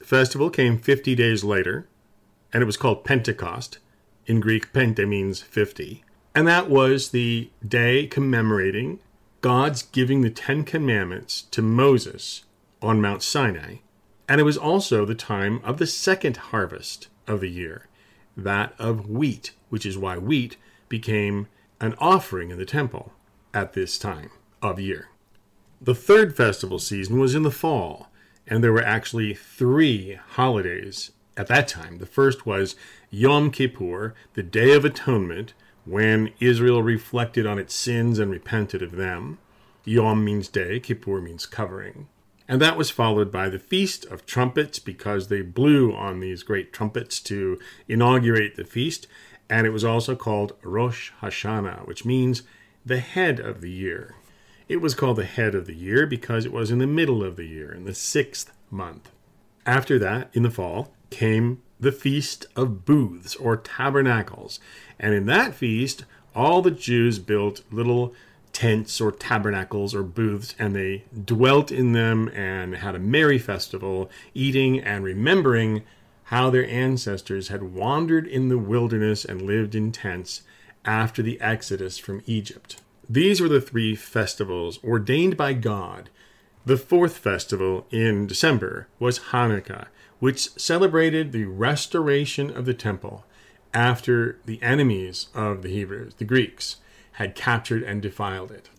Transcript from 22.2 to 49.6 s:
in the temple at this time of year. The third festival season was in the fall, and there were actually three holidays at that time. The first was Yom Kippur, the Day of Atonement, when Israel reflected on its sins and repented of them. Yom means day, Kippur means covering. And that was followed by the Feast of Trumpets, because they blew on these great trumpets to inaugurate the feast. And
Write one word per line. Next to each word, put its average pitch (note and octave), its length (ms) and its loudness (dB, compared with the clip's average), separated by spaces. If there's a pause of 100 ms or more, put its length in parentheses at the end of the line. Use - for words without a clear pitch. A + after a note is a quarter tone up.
in F2 80 -12
the F#2+ 80 -6
temple - 480 -6 (400)
at G2+ 180 -4
this F#2 260 -4
time D#2 320 -10 (300)
of G2 180 -4
year. F#2+ 300 -6 (720)
The B2+ 140 2
third G3+ 420 8
festival F#2+ 420 2
season G2+ 400 -2
was C3+ 160 4
in D#3 100 2
the C#3+ 60 2
fall, A2+ 600 -2 (360)
and A2+ 160 2
there A2+ 100 6
were A#2 100 4
actually G#2+ 500 -2
three A#2+ 840 2 (120)
holidays G2 800 -2 (220)
at G2 120 -6
that C#3+ 220 2
time. E2 280 -12
The F2+ 80 -16
first C3+ 400 2
was G2 320 -2 (320)
Yom C#3+ 420 4
Kippur, G#2+ 640 -4 (200)
the G#2 80 -4
Day A2+ 300 6
of C#3+ 120 8
Atonement, G2+ 720 -2 (300)
when A2 560 2
Israel A#2+ 420 4
reflected A#2 640 -2
on G2+ 140 -2
its - 120 -10
sins A#2 460 0
and G#2 100 0
repented G2 540 -4
of E2+ 80 -10
them. F#2 480 -8 (460)
Yom G#2+ 400 4
means G#2 240 -2
day, G2 320 -4
Kippur G2 400 -6
means E2 260 -12
covering. G2 640 -10 (400)
And C3 120 2
that D#3+ 160 4
was D#3+ 140 -2
followed G#2+ 400 0
by F#2+ 180 -2
the F#2 100 -6
Feast F#3 480 -2
of - 200 -16
Trumpets, B2+ 520 -2
because G2 500 -6
they G2+ 140 -2
blew A#2+ 520 4
on G2 260 -8
these F#2 220 -8
great G2 300 -4
trumpets - 480 -6
to F#2+ 380 -4 (300)
inaugurate A#2 680 4
the - 80 -10
feast. D3 420 -6 (420)
And A2+ 180 2